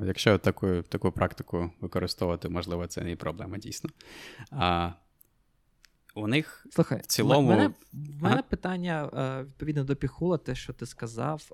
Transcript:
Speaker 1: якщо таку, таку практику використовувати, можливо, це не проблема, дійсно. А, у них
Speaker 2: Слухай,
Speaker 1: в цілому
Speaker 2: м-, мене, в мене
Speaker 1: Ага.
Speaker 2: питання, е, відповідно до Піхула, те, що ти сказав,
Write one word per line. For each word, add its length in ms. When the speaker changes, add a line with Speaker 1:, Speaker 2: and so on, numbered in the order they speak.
Speaker 1:
якщо 320
таку, 440
таку 300
практику 580
використовувати, 680
можливо, 380
це 140
не 160
проблема, 420
дійсно. 320
А, 400
у 120
них 440
Speaker 2:
Слухай, 300
Speaker 1:
в 60
цілому 440
Speaker 2:
м-, 60
мене, 180
в 300
мене 120
Speaker 1:
Ага. 80
Speaker 2:
питання, 720
е, 300
відповідно 400
до 120
Піхула, 420
те, 160
що 180
ти 140
сказав, 680